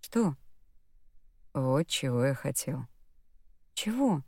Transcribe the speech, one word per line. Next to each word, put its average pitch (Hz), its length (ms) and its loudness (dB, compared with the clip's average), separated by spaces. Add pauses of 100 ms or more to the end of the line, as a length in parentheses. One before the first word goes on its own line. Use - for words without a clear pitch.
Что?» 196 360 0 (1160)
«Вот 135 340 2
чего 123 380 0
я 139 100 2
хотел». 131 520 -4 (880)
«Чего?» 220 540 0